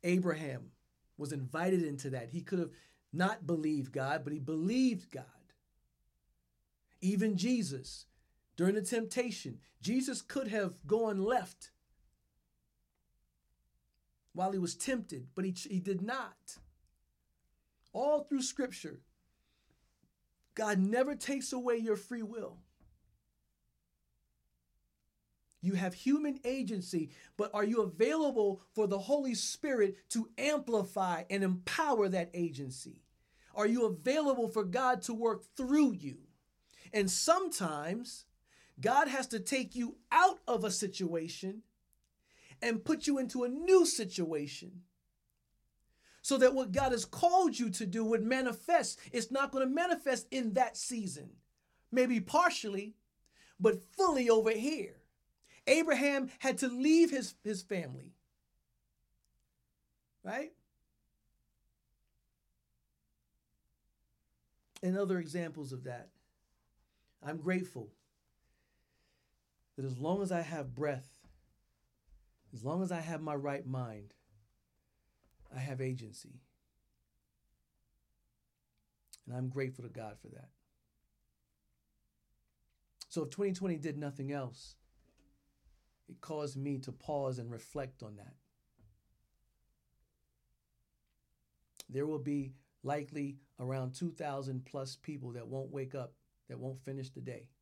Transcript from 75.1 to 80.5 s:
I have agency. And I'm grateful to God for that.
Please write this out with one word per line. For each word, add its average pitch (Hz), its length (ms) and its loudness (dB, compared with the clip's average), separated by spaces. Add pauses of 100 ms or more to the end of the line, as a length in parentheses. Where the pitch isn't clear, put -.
I 131 40 -8
have 131 220 -6
agency. 127 600 -10 (2750)
And 123 100 -8
I'm 127 120 -4
grateful 131 340 -6
to 123 60 -14
God 107 300 -12
for - 100 -20
that. 127 200 -20 (2500)